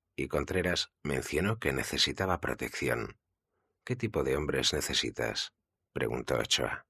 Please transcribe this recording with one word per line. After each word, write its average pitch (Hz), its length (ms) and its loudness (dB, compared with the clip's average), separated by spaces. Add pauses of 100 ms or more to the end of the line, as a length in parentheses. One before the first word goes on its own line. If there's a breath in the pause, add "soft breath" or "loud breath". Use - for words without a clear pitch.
(160)
y 67 120 -2
Contreras 87 640 0 (100)
mencionó 73 560 0
que 73 140 0
necesitaba 78 680 2
protección. - 800 -2 (640)
"¿Qué 127 120 -2
tipo 110 260 0
de 67 140 2
hombres 69 360 2
necesitas?", 60 800 -2 (400)
preguntó 62 460 0
Ochoa. - 520 0